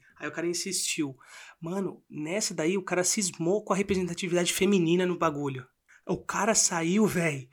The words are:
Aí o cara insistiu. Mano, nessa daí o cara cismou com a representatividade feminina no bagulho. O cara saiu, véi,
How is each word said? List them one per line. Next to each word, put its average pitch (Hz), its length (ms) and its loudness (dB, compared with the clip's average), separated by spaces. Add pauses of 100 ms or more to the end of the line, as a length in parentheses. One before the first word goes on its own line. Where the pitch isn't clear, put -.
(180)
Aí 151 100 -10
o 147 40 -8
cara 165 160 -4
insistiu. 170 680 -4 (460)
Mano, 180 480 -4
nessa 170 440 -4
daí 165 240 0
o 185 60 -2
cara 180 200 0
cismou 185 600 0
com 202 100 -2
a - 20 2
representatividade 180 800 0
feminina 180 520 4
no 175 120 0
bagulho. 143 480 -2 (420)
O - 100 -2
cara 202 360 0
saiu, 180 540 2
véi, 151 460 -2